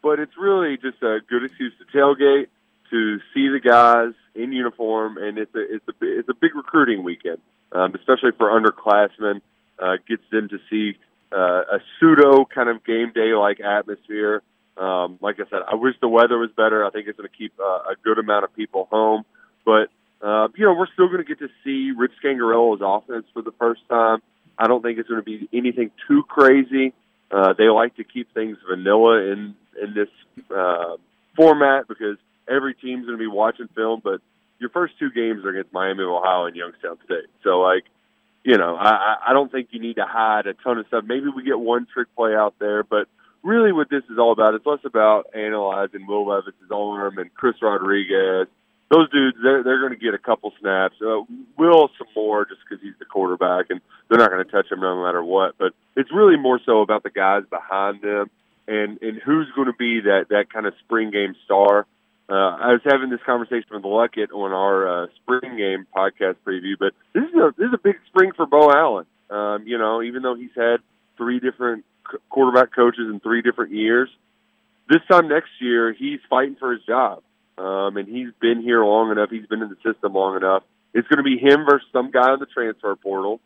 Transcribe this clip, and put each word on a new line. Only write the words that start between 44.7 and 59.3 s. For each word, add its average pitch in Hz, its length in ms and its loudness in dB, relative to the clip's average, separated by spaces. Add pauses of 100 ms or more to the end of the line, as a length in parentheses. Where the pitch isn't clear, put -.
about 107 520 2
analyzing 98 720 -6
Will 101 200 -4
Levis's 98 440 -8
arm 101 480 -6
and 87 140 -12
Chris 120 280 -2
Rodriguez. 95 840 0 (420)
Those 156 220 6
dudes, 131 300 0
they're, 131 220 2
they're 131 180 0
gonna 127 140 -6
get 113 200 -4
a - 40 -8
couple 107 400 -4
snaps. 95 420 -2
Uh, 110 200 -4 (360)
Will 160 400 6
some - 180 -18
more 107 300 -2
just - 220 -20
'cause 101 140 -14
he's 98 180 -16
the - 60 -20
quarterback, 92 640 -2
and 90 100 -6 (300)
they're 117 100 4
not 110 120 6
gonna 92 120 -2
touch 98 280 -2
him 92 100 -6
no 90 220 -2
matter 87 200 -2
what. 92 340 0
But 92 160 -2 (220)
it's 135 160 -4
really 190 240 6
more 127 300 0
so 113 160 4
about 104 220 0
the 101 80 -10
guys 98 380 0
behind 98 520 -6
them 104 280 -4 (420)
and, 107 200 -4 (100)
and 110 140 -8 (100)
who's 147 300 0